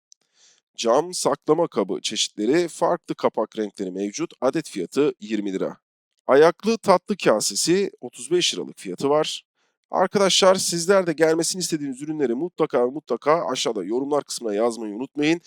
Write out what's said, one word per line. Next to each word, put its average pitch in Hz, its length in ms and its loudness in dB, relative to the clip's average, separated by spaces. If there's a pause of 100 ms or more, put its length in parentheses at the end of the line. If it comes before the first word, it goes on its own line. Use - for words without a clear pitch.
(760)
Cam 151 380 0
saklama 151 540 0
kabı 95 340 -4
çeşitleri, 123 680 -2
farklı 170 480 -2
kapak - 420 -2
renkleri 101 340 -6
mevcut, 101 500 -6
adet 139 280 -2
fiyatı 135 500 -2
yirmi 104 340 -4
lira. 87 240 -4 (500)
Ayaklı 165 500 4
tatlı 190 400 2
kasesi, 160 760 0 (100)
otuz 123 300 -12
beş 175 220 0
liralık 71 260 -10
fiyatı 98 300 -4
var. 151 360 0 (460)
Arkadaşlar, 190 640 4
sizler 185 520 0
de 165 60 0
gelmesini 160 460 2
istediğiniz 143 420 -6
ürünleri 151 320 -2
mutlaka 139 540 0
ve 127 40 -2
mutlaka 151 560 0
aşağıda 113 360 -4
yorumlar 139 400 -2
kısmına 110 300 -6
yazmayı 110 420 -2
unutmayın 147 520 -2